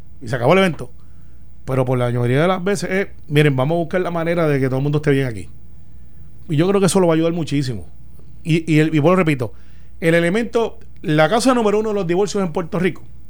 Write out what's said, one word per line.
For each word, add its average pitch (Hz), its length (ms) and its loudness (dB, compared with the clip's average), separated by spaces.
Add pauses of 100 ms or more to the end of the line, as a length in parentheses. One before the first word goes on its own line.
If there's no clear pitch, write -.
(220)
Y 117 60 -10
se 127 80 -4
acabó 123 180 4
el 190 60 6
evento. 147 300 -2 (760)
Pero 131 200 0
por 127 140 0
la 123 80 2
mayoría 123 360 0
de 180 60 4
las 185 160 0
veces 170 260 -2
es, 190 180 -2 (200)
"Miren, 147 260 4
vamos 139 220 2
a - 20 0
buscar 170 220 -2
la 175 100 -2
manera 170 380 0
de 143 100 2
que 135 80 2
todo 131 120 0
el 135 40 0
mundo 147 160 0
esté 147 120 2
bien 135 160 2
aquí". 104 220 -6 (1000)
Y 156 80 0
yo 160 100 4
creo 202 140 4
que 196 60 4
eso 190 140 4
lo 180 60 4
va 165 60 4
a 160 40 4
ayudar 165 160 2
muchísimo. 135 540 -2 (560)
Y, 165 300 0
y 151 60 6
el, 156 160 4
y 151 40 6
vuelvo, 170 180 6
repito, 147 360 0 (480)
el 165 140 2
elemento, 202 640 0 (240)
la 151 260 4
causa 240 260 4
número 214 260 2
uno 220 100 -2
de 208 40 -2
los 202 120 -2
divorcios 190 360 0
en 165 100 -2
Puerto 180 260 -4
Rico 175 240 -2 (280)